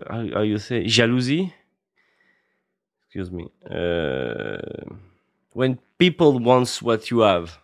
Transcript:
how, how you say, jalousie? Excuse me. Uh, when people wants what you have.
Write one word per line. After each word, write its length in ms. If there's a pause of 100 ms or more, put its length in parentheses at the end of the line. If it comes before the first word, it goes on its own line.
how, 260
how 80
you 160
say, 260
jalousie? 680 (1500)
Excuse 240
me. 180 (200)
Uh, 1300 (580)
when 260 (200)
people 400
wants 420
what 300
you 100
have. 440